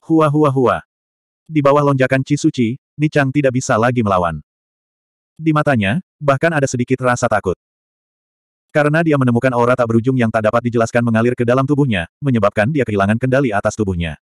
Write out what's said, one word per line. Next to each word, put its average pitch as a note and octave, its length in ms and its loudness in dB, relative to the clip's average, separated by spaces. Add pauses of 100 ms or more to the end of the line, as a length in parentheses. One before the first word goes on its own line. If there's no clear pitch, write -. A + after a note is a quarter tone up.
Hua, D#3 280 2
hua, D3+ 160 2
hua. B2+ 280 0 (680)
Di D#3 160 -4
bawah C#3+ 320 4
lonjakan C3 320 0
Qi D3 160 -4
suci, C3 400 -2 (160)
Nichang D3 320 0
tidak C3 280 0
bisa B2+ 200 -2
lagi A#2+ 240 0
melawan. F2+ 400 -2 (960)
Di D#3+ 160 -2
matanya, C#3+ 480 0 (160)
bahkan C#3+ 320 0
ada C#3+ 160 0
sedikit B2+ 400 -4
rasa B2 240 0
takut. F#2+ 280 -2 (1160)
Karena D3 280 2
dia D#3 160 2
menemukan B2+ 400 0
aura A#2+ 160 2
tak B2 160 0
berujung A#2 320 0
yang A2+ 80 2
tak A2 200 0
dapat A#2+ 200 0
dijelaskan A#2 320 0
mengalir A#2 320 0
ke A#2+ 160 -4
dalam C3 160 2
tubuhnya, C3 440 -2 (120)
menyebabkan A2 520 0
dia C#3 120 0
kehilangan G#2 320 0
kendali C3 360 0
atas G#2 200 -2
tubuhnya. E2+ 540 -4